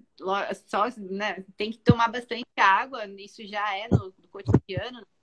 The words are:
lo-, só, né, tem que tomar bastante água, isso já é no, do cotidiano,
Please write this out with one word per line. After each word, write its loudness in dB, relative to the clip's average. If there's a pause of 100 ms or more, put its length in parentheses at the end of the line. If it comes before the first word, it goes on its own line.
(200)
lo-, -2 (320)
só, 2 (120)
né, -6 (140)
tem -2
que -14
tomar 6
bastante -6 (120)
água, 4 (140)
isso -16
já -4
é -8
no, 0
do -20
cotidiano, -4 (180)